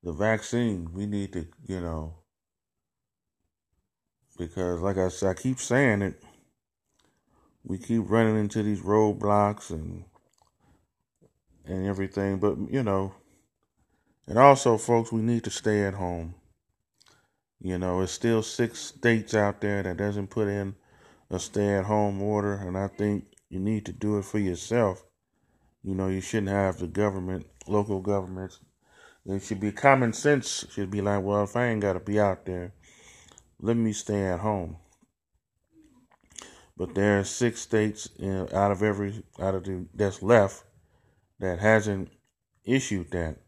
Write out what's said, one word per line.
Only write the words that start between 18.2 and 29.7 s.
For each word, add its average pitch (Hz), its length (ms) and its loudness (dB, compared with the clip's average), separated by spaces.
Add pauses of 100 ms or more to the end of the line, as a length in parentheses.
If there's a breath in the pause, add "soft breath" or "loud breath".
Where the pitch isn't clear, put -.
six 117 360 -4
states - 560 0
out 104 260 2
there 101 220 -2
that 90 140 -4
doesn't 101 320 -4
put 107 200 -2
in 101 260 -4 (560 soft breath)
a 90 80 -4
stay-at-home 101 800 0
order, 104 340 -2
and 95 220 -6
I 98 120 -2
think 104 360 -2 (240)
you 92 100 -10
need 104 280 -4
to 92 60 -10
do 104 260 -2
it 98 60 -4
for - 140 -4
yourself. 98 640 0 (800)
You 95 120 -6
know, 95 140 -2
you 95 120 -2
shouldn't 101 300 -2
have 98 280 0
the 90 80 -6
government, 92 600 -4 (200)
local 104 340 0
governments. 95 600 -6 (680 soft breath)
It 95 160 -4
should 101 180 -6
be 104 120 -2